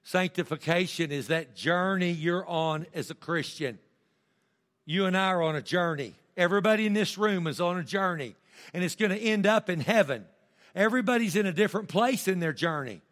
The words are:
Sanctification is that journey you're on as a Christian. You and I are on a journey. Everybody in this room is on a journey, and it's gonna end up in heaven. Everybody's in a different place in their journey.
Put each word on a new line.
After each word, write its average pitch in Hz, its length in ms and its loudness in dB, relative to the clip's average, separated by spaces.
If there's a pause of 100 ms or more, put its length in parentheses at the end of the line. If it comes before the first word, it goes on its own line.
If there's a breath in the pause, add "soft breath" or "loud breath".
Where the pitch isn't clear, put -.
Sanctification 170 1080 -2
is 139 160 -4
that 151 300 -4
journey 180 540 0
you're 175 360 -2
on 160 460 -2
as 143 180 -8
a 160 40 -12
Christian. 147 640 -6 (1040)
You 185 200 -2
and 185 120 0
I 190 100 2
are 180 160 2
on 156 140 0
a 135 40 -4
journey. 156 540 -2 (220)
Everybody 202 480 2
in 208 80 2
this 208 240 0
room 196 300 0
is 160 120 -4
on 175 180 0
a 175 60 -6
journey, 170 540 -4 (360 loud breath)
and 180 80 -4
it's 180 140 -2
gonna 208 200 2
end 214 300 0
up 214 240 4
in 170 120 -2
heaven. 139 420 2 (500 soft breath)
Everybody's 220 640 2
in 208 100 2
a 185 80 0
different 202 360 0
place 233 400 2
in 185 100 0
their 160 140 0
journey. 139 480 -4 (100)